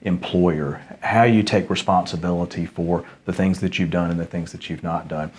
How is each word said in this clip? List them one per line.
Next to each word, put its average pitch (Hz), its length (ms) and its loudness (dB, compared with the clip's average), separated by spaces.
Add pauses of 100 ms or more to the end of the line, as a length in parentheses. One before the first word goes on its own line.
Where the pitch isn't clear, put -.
employer, 87 760 0 (220)
how 113 220 2
you 113 200 6
take 101 260 0
responsibility 87 960 0
for 85 380 -2 (220)
the 90 80 -4
things 95 260 2
that 92 180 -2
you've 85 140 0
done 87 180 0
and 85 100 -2
the 85 60 -4
things 85 280 -8
that - 160 -14
you've 80 140 -6
not 82 260 -4
done, 78 300 -6